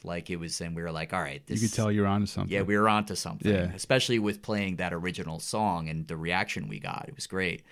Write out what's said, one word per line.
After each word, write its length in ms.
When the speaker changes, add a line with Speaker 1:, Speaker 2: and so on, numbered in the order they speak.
Speaker 1:
Like, 260
it 60
was, 240
and 160
we 60
were 100
like, 200
"All 80
right, 260
Speaker 2:
You 100
Speaker 1:
this" 60
Speaker 2:
could 100
tell 200
you're 140
onto 200
something. 260
Speaker 1:
Yeah, 100
we 140
were 120
onto 260
something, 380
Speaker 2:
Yeah. 220
Speaker 1:
especially 440
with 240
playing 340
that 160
original 480
song 480
and 200
the 80
reaction 520
we 120
got. 280
It 80
was 100
great. 460